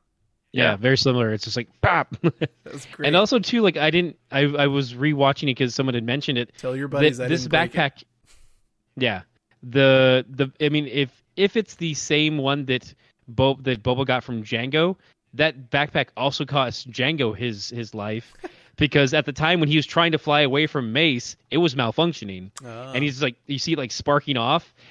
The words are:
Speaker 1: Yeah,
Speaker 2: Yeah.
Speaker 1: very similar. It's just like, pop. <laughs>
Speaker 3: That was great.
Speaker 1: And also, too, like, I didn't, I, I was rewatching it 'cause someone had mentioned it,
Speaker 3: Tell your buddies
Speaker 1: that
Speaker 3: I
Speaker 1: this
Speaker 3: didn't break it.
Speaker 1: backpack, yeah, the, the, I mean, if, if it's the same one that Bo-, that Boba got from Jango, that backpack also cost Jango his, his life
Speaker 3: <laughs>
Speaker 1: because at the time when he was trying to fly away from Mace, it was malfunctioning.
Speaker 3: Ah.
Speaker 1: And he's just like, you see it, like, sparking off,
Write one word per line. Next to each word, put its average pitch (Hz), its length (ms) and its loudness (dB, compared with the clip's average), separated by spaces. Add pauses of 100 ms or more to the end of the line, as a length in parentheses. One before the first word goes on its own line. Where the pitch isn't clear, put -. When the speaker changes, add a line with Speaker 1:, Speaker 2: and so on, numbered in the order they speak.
(540)
Speaker 1:
Yeah, 123 180 2
Speaker 2:
Yeah. 101 60 0
Speaker 1:
very 127 200 2
similar. 123 360 0
It's 104 100 -6
just 117 140 -8
like, 117 100 -6 (140)
pop. 175 380 0
<laughs> - 40 -10
Speaker 3:
That 160 260 0 (220)
was 143 140 -14
great. - 220 -4
Speaker 1:
And 156 100 4
also, 214 220 4
too, 233 220 0
like, 185 140 4
I 151 160 2
didn't, 175 240 0 (160)
I, 139 140 2
I 143 220 2
was 139 260 0
rewatching 139 560 2
it 123 60 -2
'cause 123 200 -2
someone 131 180 0
had 120 120 -2
mentioned 131 320 -2
it, 120 200 -6
Speaker 3:
Tell 127 160 -6
your 139 140 -6
buddies 139 300 2
Speaker 1:
that 123 80 -6
Speaker 3:
I - 20 -4
Speaker 1:
this 160 140 0
Speaker 3:
didn't 127 100 -6
break 165 240 0
it. - 20 0
Speaker 1:
backpack, 143 260 -2 (920)
yeah, 110 260 0 (400)
the, 131 680 4
the, 135 200 -2 (160)
I 147 40 4
mean, 147 180 -2
if, 131 340 -4 (140)
if 196 220 0
it's - 180 -4
the 165 180 -6
same 151 440 0
one 139 300 0
that 127 260 -4 (340)
Bo-, 131 360 0
that 123 200 -4
Boba 127 220 -2
got 127 180 -2
from 117 200 -8
Jango, 135 520 -2 (380)
that 135 360 -2
backpack 143 460 -2
also 135 300 -2
cost 131 440 -2
Jango 127 480 -2
his, 110 340 -8
his 117 220 -10
life 110 380 -8 (240)
Speaker 3:
<laughs> - 220 -20
Speaker 1:
because 143 360 2
at 151 120 2
the 143 80 -8
time 165 260 2
when 156 80 2
he 151 80 2
was 147 100 2
trying 170 280 2
to 156 40 0
fly 147 240 2
away 143 260 2
from 120 260 -4
Mace, 139 420 0 (160)
it 135 60 0
was 160 180 2
malfunctioning. 113 760 -2 (140)
Speaker 3:
Ah. 120 280 -14
Speaker 1:
And 131 100 -2
he's 147 120 -2
just 135 80 -4
like, 127 120 -2 (120)
you 139 120 -6
see 165 140 -2
it, 151 40 -2
like, 131 140 -6
sparking 143 460 0
off, 131 360 -2 (180)